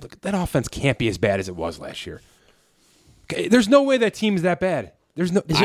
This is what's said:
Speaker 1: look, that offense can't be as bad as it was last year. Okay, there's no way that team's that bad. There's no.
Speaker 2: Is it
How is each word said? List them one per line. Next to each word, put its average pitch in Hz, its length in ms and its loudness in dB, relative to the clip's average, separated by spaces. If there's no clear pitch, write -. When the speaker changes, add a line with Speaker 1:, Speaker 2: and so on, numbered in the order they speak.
Speaker 1:
look, - 200 -20
that 196 140 -4
offense 165 320 -2
can't - 300 -2
be 120 100 0
as 95 100 -2
bad 98 220 0
as 92 80 -6
it 90 80 -10
was 82 240 -6
last - 260 -14
year. 80 160 -14
Okay, 170 240 -6
there's 214 220 6
no 277 140 8
way 269 140 2
that 220 160 0
team's 202 300 0
that 175 160 0
bad. 156 320 -4
There's 170 160 -2
no. 190 160 2
Speaker 2:
Is 156 140 2
it - 40 6